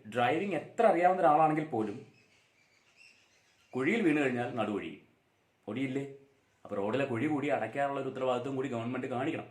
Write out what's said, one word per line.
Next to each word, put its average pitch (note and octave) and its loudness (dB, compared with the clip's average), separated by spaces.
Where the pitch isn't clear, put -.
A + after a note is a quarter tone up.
ഡ്രൈവിംഗ് D#3 0
എത്ര - -4
അറിയാവുന്ന F3+ 4
ഒരാളാണെങ്കിൽ D#3 6
പോലും G#2+ -2
കുഴിയിൽ E3 2
വീണ് D3+ 4
കഴിഞ്ഞാൽ B2 0
നടുവൊഴിയും, F#2+ -4
ഒടിയില്ലേ? C3 -4
അപ്പോൾ G#2 -10
റോഡിലെ A2+ 0
കുഴി A#2+ -2
കൂടി D3 -2
അടയ്ക്കാനുള്ള C#3 -2
ഒരു C3 -6
ഉത്തരവാദിത്വം B2+ -2
കൂടി C3 -2
ഗവൺമെന്റ് B2 -4
കാണിക്കണം. C3+ -4